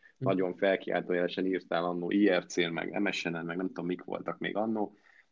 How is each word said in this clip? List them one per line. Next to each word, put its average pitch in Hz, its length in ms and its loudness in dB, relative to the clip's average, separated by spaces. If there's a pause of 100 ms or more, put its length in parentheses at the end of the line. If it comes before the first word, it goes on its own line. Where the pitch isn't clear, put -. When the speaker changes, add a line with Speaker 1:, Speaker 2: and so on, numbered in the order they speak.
(180)
Speaker 1:
Hm. - 80 -4
Speaker 2:
nagyon 92 300 0
felkiáltó 92 580 0
jelesen 90 320 0
írtál 87 380 -2
annó 87 280 -2
I 101 180 6
R 90 160 4
C-n, 85 260 0
meg 82 300 -2
M 98 80 2
S - 140 -4
N-en, 82 220 -2
meg 85 120 -4
nem 92 100 -2
tudom, 85 180 -6
mik 87 180 -4
voltak - 360 -6
még 90 160 -4
annó, 107 400 -2 (360)